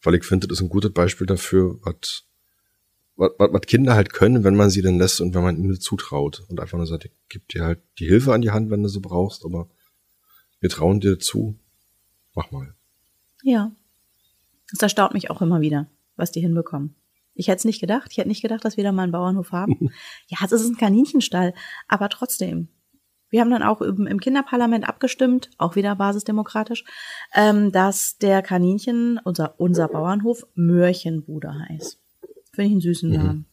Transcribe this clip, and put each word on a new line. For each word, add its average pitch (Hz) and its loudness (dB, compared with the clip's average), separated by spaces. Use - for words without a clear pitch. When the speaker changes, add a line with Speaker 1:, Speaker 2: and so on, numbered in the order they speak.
Speaker 1:
weil 85 4
ich 85 0
find, 92 0
das - -6
ist - -4
ein 90 -2
gutes 98 0
Beispiel 87 0
dafür, 92 0
was, - -10
was, - 2
was, 101 4
was 98 2
Kinder 123 4
halt 104 2
können, 117 4
wenn 98 6
man 101 6
sie 95 0
denn 90 4
lässt 92 2
und 90 -2
wenn 90 2
man 87 2
ihnen 92 -2
zutraut. 71 -6
Und 90 -8
einfach 87 -2
nur 85 -2
sagt, 80 -8
"Ich - -20
geb - -18
dir 85 -6
halt 82 -2
die 87 -8
Hilfe 123 6
an 117 4
die 110 0
Hand, 107 0
wenn 104 0
du 104 0
sie 101 -6
brauchst, 90 -4
aber 85 -6
wir 90 0
trauen 92 2
dir 98 2
zu. 107 -4
Mach - -8
mal." 135 -14
Speaker 2:
Ja. 226 0
Das 185 -4
erstaunt 202 2
mich 196 -6
auch - -6
immer 170 2
wieder, 147 -2
was 165 -4
die 170 -6
hinbekommen. 165 -2
Ich - -4
hätt's 185 0
nicht 220 -2
gedacht. 208 -2
Ich - -8
hätte 190 -4
nicht 214 -4
gedacht, 220 -6
dass 220 -4
wir 208 -2
da 202 0
mal 185 0
einen 180 -2
Bauernhof 180 -2
haben. 196 -2
Speaker 1:
<laughs> - -20
Speaker 2:
Ja, - -10
es 190 -2
ist 226 2
ein 233 -4
Kaninchenstall, 208 2
aber 202 -2
trotzdem. 170 -6
Wir 226 2
haben 233 2
dann 240 2
auch 214 0
im, 196 -2
im 202 -2
Kinderparlament 247 0
abgestimmt, 254 0
auch 165 -2
wieder 202 0
basisdemokratisch, 208 -4
ähm, 208 4
dass 190 0
der 196 2
Kaninchen, 208 0
unser, 165 -4
unser 175 2
Bauernhof, 202 -2
Möhrchenbude 170 0
heißt. - -14
Finde 202 -2
ich 208 4
einen 196 4
süßen 170 0
Speaker 1:
Mhm. 160 4
Speaker 2:
Namen. 151 -2